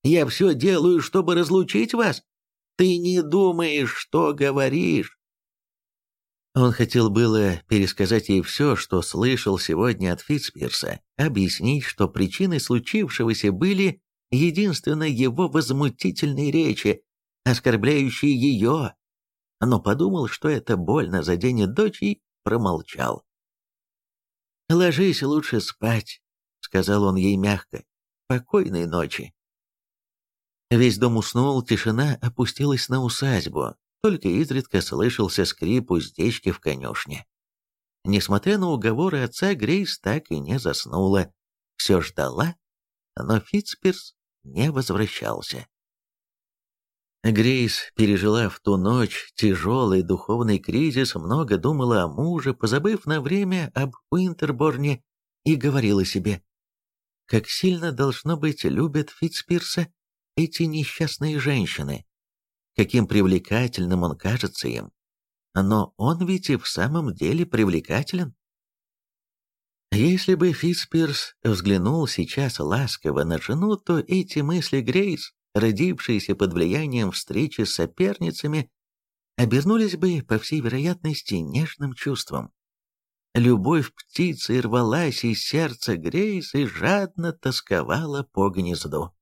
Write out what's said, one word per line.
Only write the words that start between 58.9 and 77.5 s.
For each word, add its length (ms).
Фитцпирса 800
эти 280
несчастные 720
женщины, 680
каким 300
привлекательным 960
он 160
кажется 500
им. 220
Но 420
он 300
ведь 240
и 60
в 100
самом 480
деле 320
привлекателен». 880
Если 420
бы 180
Фитцпирс 880
взглянул 640
сейчас 520
ласково 680
на 140
жену, 380
то 220
эти 400
мысли 420
Грейс, 540
родившиеся 800
под 200
влиянием 580
встречи 520